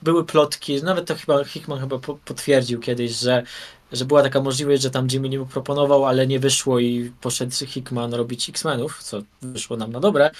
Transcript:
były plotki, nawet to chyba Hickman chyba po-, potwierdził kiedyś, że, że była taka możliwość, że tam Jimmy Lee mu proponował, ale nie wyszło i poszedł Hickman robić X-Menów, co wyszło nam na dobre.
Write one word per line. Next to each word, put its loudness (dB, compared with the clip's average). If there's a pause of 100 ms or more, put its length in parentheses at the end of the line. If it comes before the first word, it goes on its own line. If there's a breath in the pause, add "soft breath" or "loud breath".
były 2
plotki, 2
nawet -2
to -2
chyba 2
Hickman -8
chyba -6
po-, -8 (100)
potwierdził 0
kiedyś, -4
że, 0 (480 loud breath)
że -4
była 6
taka 2
możliwość, 2
że 0
tam 0
Jimmy -2
Lee -4
mu -6
proponował, 2
ale 4
nie 0
wyszło 2
i -2 (100)
poszedł -4 (140)
Hickman -6
robić -4
X-Menów, -4
co -8 (200)
wyszło -8
nam -6
na -8
dobre. 4